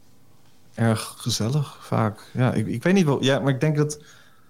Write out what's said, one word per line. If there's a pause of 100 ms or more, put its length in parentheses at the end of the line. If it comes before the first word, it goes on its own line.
(760)
erg
gezellig,
vaak.
Ja,
ik,
ik
weet
niet
wel.
Ja,
maar
ik
denk
dat... (500)